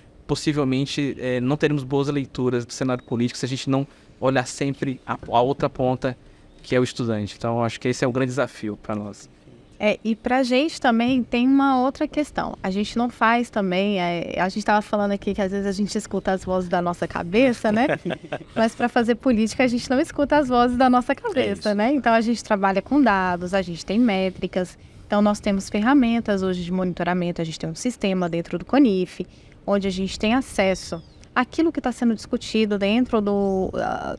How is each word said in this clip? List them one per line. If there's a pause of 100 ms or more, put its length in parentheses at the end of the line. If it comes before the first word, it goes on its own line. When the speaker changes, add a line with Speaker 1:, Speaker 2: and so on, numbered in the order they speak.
(260)
Speaker 1:
possivelmente,
é,
não
teremos
boas
leituras
do
cenário
político
se
a
gente
não (320)
olhar
sempre
a, (100)
a
outra
ponta, (500)
que
é
o
estudante.
Então,
acho
que
esse
é
o
grande
desafio
pra
nós. (480)
Speaker 2:
É,
e
pra
gente
também
tem
uma
outra
questão.
A
gente
não
faz
também,
é,
a
gente
tava
falando
aqui
que
às
vezes
a
gente
escuta
as
vozes
da
nossa
cabeça,
né? (340)
Speaker 1:
<laughs>
Speaker 2:
Mas
pra
fazer
política
a
gente
não
escuta
as
vozes
da
nossa
cabeça,
Speaker 1:
É
isso.
Speaker 2:
né?
Então
a
gente
trabalha
com
dados,
a
gente
tem
métricas. (300)
Então
nós
temos
ferramentas
hoje
de
monitoramento,
a
gente
tem
um
sistema
dentro
do
conif, (400)
onde
a
gente
tem
acesso (360)
aquilo
que
tá
sendo
discutido
dentro
do,
ah,